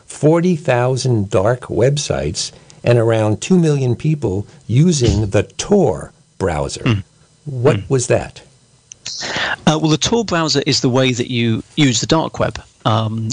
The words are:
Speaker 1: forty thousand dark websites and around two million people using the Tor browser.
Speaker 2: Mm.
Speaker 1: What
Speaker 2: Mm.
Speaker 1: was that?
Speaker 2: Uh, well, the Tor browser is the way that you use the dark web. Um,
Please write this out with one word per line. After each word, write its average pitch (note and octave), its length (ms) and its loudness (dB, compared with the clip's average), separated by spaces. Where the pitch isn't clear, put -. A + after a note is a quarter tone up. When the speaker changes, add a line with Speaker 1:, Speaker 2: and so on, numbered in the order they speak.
Speaker 1:
forty E3+ 500 2
thousand B2 720 0
dark G#2+ 340 0
websites G2+ 920 -2
and A#2+ 140 4
around A2 440 2
two F#3 160 2
million C#3+ 380 2
people A#2 500 -2
using A#2 640 2
the G2+ 120 2
Tor G#2+ 680 0
browser. D2 460 -4
Speaker 2:
Mm. G#2 200 0
Speaker 1:
What B2+ 340 0
Speaker 2:
Mm. F#2+ 120 -8
Speaker 1:
was C3 160 0
that? F#2+ 360 -2
Speaker 2:
Uh, D#3 140 2
well, D#3 100 0
the D3+ 60 2
Tor A#3 280 0
browser D#3+ 420 0
is C#3 140 0
the C#3 80 2
way B2+ 240 2
that A#2+ 180 -4
you A#2 320 0
use C3+ 240 2
the - 60 -6
dark D#3+ 320 0
web. - 220 -2
Um, A2 480 -2